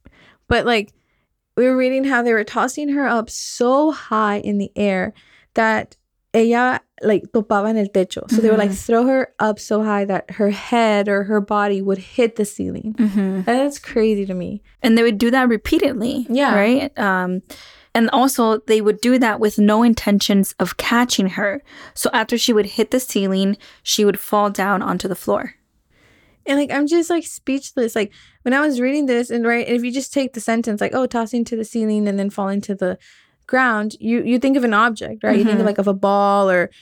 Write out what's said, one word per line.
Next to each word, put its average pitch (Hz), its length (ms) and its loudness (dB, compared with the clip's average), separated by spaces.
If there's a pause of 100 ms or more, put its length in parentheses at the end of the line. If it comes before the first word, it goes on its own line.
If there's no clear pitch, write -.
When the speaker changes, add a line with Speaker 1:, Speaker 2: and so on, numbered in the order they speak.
(480)
Speaker 1:
But, 233 180 2
like, - 260 0 (640)
we 240 100 4
were 262 100 2
reading 262 280 0
how 262 180 0
they 240 100 2
were 214 120 0
tossing 247 460 -4
her 277 160 0
up 226 240 -2
so 277 600 0
high 214 460 -2
in 208 200 -4
the 196 160 -6
air 196 400 -2 (400)
that 220 420 0 (380)
ella, 233 460 2 (220)
like, 202 300 0
topaba 208 380 0
en 226 80 -2
el 202 80 0
techo. 190 440 -2
So 220 100 2
they 220 100 4
would, 214 80 4
like, 202 120 2
Speaker 2:
Mm-hmm. 190 60 -4 (160)
Speaker 1:
throw 233 140 4
her 262 320 0
up 214 220 0
so 214 240 -2
high 208 220 0
that 190 260 -4
her 202 180 0
head 208 580 0
or 202 160 0
her 208 160 0
body 202 400 0
would 196 180 -2
hit 226 380 -2
the 214 80 0
ceiling. 196 540 -8
Speaker 2:
Mm-hmm. 196 440 0
Speaker 1:
That's 269 360 0
crazy 214 480 0
to 190 80 -6
me. 180 280 -8 (200)
Speaker 2:
And 226 160 6
they 233 60 2
would 226 140 2
do 233 120 2
that 247 180 2
repeatedly, 247 800 0
Speaker 1:
Yeah. 247 260 0
Speaker 2:
right? 220 440 2
Um, 185 440 -2 (500)
and 226 180 2
also, 240 480 2 (100)
they 220 120 4
would 208 200 0
do 247 180 4
that 220 220 0
with 208 180 0
no 214 240 4
intentions 202 800 2
of 180 160 -4
catching 233 540 0
her. 202 300 -4 (340)
So - 180 -2
after 220 260 0
she 233 140 0
would 208 140 4
hit 208 260 -2
the 254 80 2
ceiling, 196 560 -2 (260)
she - 220 0
would 202 160 2
fall 208 280 0
down 196 320 -2
onto 190 280 -4
the 180 80 -4
floor. - 380 -4 (920)
Speaker 1:
And, 277 100 0
like, 285 140 0
I'm 285 160 0
just, 330 240 0
like, 339 160 -2
speechless. - 720 -6
Like, 208 160 -2 (300)
when 254 120 0
I 277 60 2
was 285 200 0
reading 277 260 0
this, 240 220 0
and, 233 160 -2
right, 233 240 0
if 240 140 0
you 240 80 -4
just 262 220 -6
take 262 220 -2
the 226 60 -10
sentence, 226 400 -2
like, - 140 -2
"Oh, 262 120 0
tossing 233 400 -4
to 233 100 -6
the 220 80 -6
ceiling 214 420 -2
and 202 100 -2
then 196 140 -2
falling 202 320 -4
to 202 140 -6
the 185 200 -4 (520)
ground," 226 500 0
you, 233 240 -2
you 240 160 2
think 269 180 2
of 262 60 2
an 240 100 2
object, 220 520 0
right? 214 120 2
You 208 80 4
think 214 100 2
of, 214 40 2
Speaker 2:
Mm-hmm. 214 80 2
Speaker 1:
like, 202 120 0
of 202 100 0
a 202 40 2
ball 202 560 2
or 180 220 2 (120)